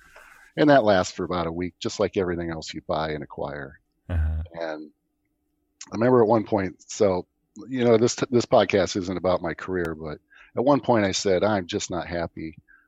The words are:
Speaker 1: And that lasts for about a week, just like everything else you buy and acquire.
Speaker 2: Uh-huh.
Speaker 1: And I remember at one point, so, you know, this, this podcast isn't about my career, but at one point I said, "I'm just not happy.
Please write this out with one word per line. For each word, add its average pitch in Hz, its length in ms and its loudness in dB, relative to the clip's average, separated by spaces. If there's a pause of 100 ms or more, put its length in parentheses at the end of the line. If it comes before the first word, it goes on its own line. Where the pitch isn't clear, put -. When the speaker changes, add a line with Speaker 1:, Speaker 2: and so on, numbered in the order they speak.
(560)
Speaker 1:
And 156 140 4
that 135 140 6
lasts 95 320 4
for 90 80 -6
about 82 240 -4
a 82 40 -6
week, 87 280 -6
just - 180 -6
like 98 180 -2
everything 87 340 -2
else 80 220 -10
you - 140 -12
buy 156 240 -4
and 147 140 -8
acquire. 143 560 -12 (280)
Speaker 2:
Uh-huh. 78 340 -2 (120)
Speaker 1:
And 78 360 -8 (1000)
I - 60 -10
remember 123 260 4
at 104 60 4
one 110 160 2
point, 98 320 -2 (100)
so, 92 400 0 (420)
you 127 160 -2
know, 117 120 6
this, 117 180 2 (160)
this 120 160 2
podcast 101 500 2
isn't 92 200 -4
about 90 260 0
my 82 120 -6
career, 85 460 -4
but 76 180 -12 (380)
at 120 80 0
one 139 160 4
point 110 240 2
I 95 80 0
said, 92 300 0
"I'm 101 240 0
just 101 240 -6
not 82 160 -6
happy. 82 500 -8 (320)